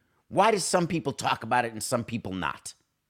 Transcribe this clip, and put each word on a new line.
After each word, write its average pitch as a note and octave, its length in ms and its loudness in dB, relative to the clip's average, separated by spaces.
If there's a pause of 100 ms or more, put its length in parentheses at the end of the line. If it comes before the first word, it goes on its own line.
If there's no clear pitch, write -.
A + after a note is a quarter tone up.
(300)
Why G3 220 6
do G#3+ 60 4
some F3 300 2
people D#3 240 -2
talk B2 320 -2
about A#2+ 220 2
it A2+ 80 -8
and A2 100 -8
some A#2 220 -2
people G#2+ 260 -6
not? F2 420 -4 (360)